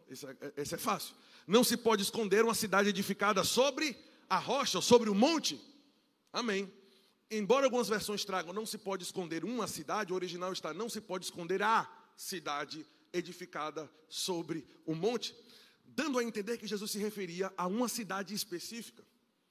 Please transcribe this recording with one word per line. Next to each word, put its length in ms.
esse 180
é, 100
esse 180
é 40
fácil. 360
"Não 160
se 140
pode 260
esconder 420
uma 100
cidade 340
edificada 560
sobre 520
a 100
rocha 400
ou 40
sobre 260
o 60
monte." 460
Amém. 400
Embora 360
algumas 220
versões 360
tragam, 280
"Não 140
se 120
pode 260
esconder 400
uma 240
cidade", 440
o 40
original 360
está, 220
"Não 140
se 120
pode 260
esconder 360
a 260
cidade 680
edificada 760
sobre 580
o 100
monte", 400
dando 340
a 60
entender 340
que 80
Jesus 240
se 80
referia 580
a 100
uma 220
cidade 460
específica. 680